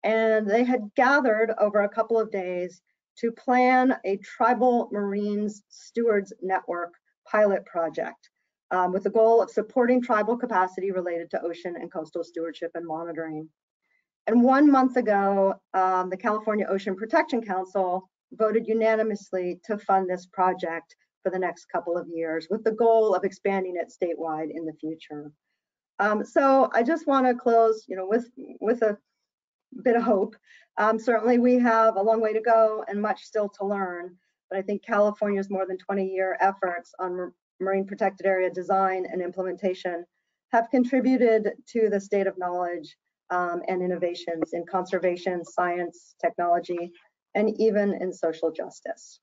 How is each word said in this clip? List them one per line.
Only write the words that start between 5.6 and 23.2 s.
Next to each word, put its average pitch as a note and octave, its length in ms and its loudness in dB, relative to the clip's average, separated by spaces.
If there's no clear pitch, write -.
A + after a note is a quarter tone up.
Stewards G#3+ 720 -2
Network F3 540 -4
pilot G3+ 400 2
project, - 640 -6
um, F3+ 220 0
with F#3+ 100 -2
the G3 80 -2
goal A3+ 320 6
of F#3 80 -2
supporting B3 520 0
tribal A3 360 0
capacity F#3+ 540 -2
related F3 380 -6
to F3 120 -6
ocean F3 360 -8
and E3 140 -12
coastal D#3+ 320 -8
stewardship E3 500 -10
and E3+ 120 -10
monitoring. D#3+ 600 -10
And A#3 160 4
one C4+ 280 6
month C4 260 4
ago, G3 580 2
um, F#3 340 0
the F#3 80 -6
California G#3+ 520 -2
Ocean G3 280 -4
Protection A#3 460 -2
Council F#3 680 -4
voted A3 340 0
unanimously A3 1000 -2
to G#3 120 -4
fund F#3+ 320 0
this F3+ 160 -6
project F3+ 720 -4
for F#3+ 80 -2
the F#3 80 -6
next F3 280 -6
couple E3+ 300 -4
of E3 120 -8
years E3 420 -6
with G#3+ 140 -4
the A3 80 0
goal A3 420 4
of F3+ 100 -2